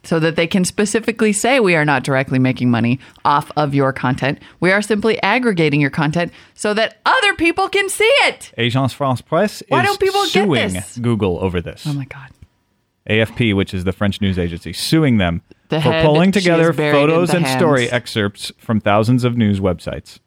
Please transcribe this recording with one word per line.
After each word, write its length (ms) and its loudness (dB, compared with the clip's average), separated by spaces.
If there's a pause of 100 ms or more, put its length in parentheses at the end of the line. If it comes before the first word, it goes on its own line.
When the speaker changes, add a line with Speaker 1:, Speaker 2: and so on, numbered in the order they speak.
Speaker 1:
so 160 -2
that 160 0
they 120 0
can 180 0
specifically 680 -2
say, 260 0
"We 160 2
are 100 2
not 180 0
directly 360 0
making 320 0
money 280 0 (260)
off 320 0
of 180 -2
your 180 2
content. 460 -4 (200)
We 120 2
are 100 2
simply 400 -2
aggregating 600 0
your 80 0
content 420 -2 (220)
so 220 -4
that 300 -4
other 300 2
people 340 0
can 200 -2
see 140 -2 (220)
it." 320 -6
Speaker 2:
Agence 360 -2
France 280 -4
Presse 460 -2
Speaker 1:
Why 140 0
Speaker 2:
is 60 0
Speaker 1:
don't 120 -2
people 240 0
get 80 -2
Speaker 2:
suing 420 0
Speaker 1:
this? 260 -10
Speaker 2:
Google 420 0
over 200 -2
this. 260 -14
Speaker 1:
Oh 60 -4
my 120 -6
God. 240 -20 (760)
Speaker 2:
A 140 0
F 160 -2
P, 180 2
which 200 0
is 100 -6
the 80 -2
French 300 -2
news 180 0
agency, 320 -6
suing 460 2
them 240 0 (280)
Speaker 1:
The 120 -2
Speaker 2:
for 100 2
Speaker 1:
head, 140 2
Speaker 2:
pulling 260 4
Speaker 1:
she 80 0
is 60 -2
Speaker 2:
together 260 4
Speaker 1:
buried 220 0
Speaker 2:
photos 400 2
Speaker 1:
in 100 2
the 60 0
Speaker 2:
and 100 0
story 220 2
Speaker 1:
hands. 120 -2
Speaker 2:
excerpts 640 -4
from 220 -2
thousands 460 2
of 100 0
news 240 2
websites. 680 -6